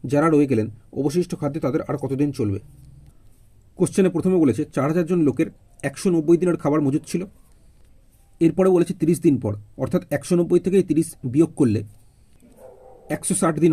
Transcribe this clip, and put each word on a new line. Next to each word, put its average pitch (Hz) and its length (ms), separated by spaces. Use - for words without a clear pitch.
যারা 147 260
রয়ে 147 220
গেলেন, 107 160
অবশিষ্ট 156 400
খাদ্যে 147 260
তাদের 143 240
আর 139 140
কতদিন 135 340
চলবে? 101 220
কোশ্চেনে 185 360
প্রথমে 180 280
বলেছে 123 180
চার 139 160
হাজার 170 200
জন 180 160
লোকের 127 200
একশো - 260
নব্বই 165 260
দিনের 175 220
খাবার 151 220
মজুদ 143 260
ছিল। 175 100
এরপরে 175 340
বলেছে 175 260
তিরিশ 160 240
দিন 143 180
পর, 101 100
অর্থাৎ 151 180
একশো - 220
নব্বই 175 260
থেকে 190 160
এই 180 80
তিরিশ 160 180
বিয়োগ 160 260
করলে 113 200
একশো - 260
ষাট 165 220
দিন 165 100